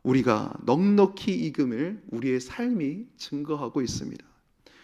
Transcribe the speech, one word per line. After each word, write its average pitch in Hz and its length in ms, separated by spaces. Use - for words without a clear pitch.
우리가 120 520
넉넉히 196 680
익음을 151 760
우리의 123 300
삶이 190 640
증거하고 143 640
있습니다. - 420